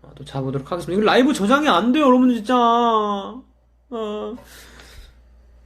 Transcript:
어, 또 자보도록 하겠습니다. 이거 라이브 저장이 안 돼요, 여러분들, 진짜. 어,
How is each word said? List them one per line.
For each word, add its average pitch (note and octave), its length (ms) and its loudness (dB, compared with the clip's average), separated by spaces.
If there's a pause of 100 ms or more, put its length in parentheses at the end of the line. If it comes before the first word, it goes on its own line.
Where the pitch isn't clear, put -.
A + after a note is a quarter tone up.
어, - 140 -20
또 C#3 100 -20
자보도록 C3+ 460 -8
하겠습니다. E3+ 280 -4
이거 G#3+ 100 0
라이브 B3+ 240 4
저장이 C4+ 340 0
안 A#3 240 2
돼요, D4+ 140 2
여러분들, B3+ 320 4
진짜. A3 180 -2
어, A3 1800 -4 (1300)